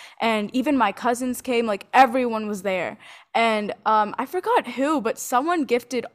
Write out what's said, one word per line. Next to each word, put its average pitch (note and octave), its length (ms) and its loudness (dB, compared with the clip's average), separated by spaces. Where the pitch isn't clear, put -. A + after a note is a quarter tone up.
and G#3+ 320 0
even C4 240 2
my G#3 140 2
cousins B3 500 -4
came, A#3 240 -2
like, G3+ 260 -4
everyone A#3+ 560 4
was G3+ 140 -6
there. F#3 340 -4
And, G#3+ 400 0
um, G#3+ 340 2
I C4 60 -2
forgot F#4 420 0
who, C4+ 360 0
but A3 160 -2
someone D4+ 460 0
gifted A#3+ 500 -2